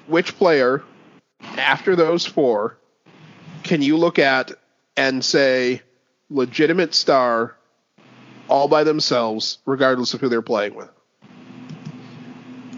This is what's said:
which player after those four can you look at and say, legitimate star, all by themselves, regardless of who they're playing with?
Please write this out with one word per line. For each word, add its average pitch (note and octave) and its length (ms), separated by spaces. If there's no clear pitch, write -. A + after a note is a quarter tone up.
which E3 300
player D3 480
after D3+ 400
those E3+ 300
four A#2 500
can D#3+ 200
you D3 140
look E3 220
at C3+ 340
and C3 280
say, B2+ 560
legitimate D3+ 680
star, A#2+ 600
all C#3 220
by D3+ 160
themselves, B2 800
regardless C3 500
of A#2+ 60
who C3+ 80
they're A#2 140
playing G#2 320
with? A2 160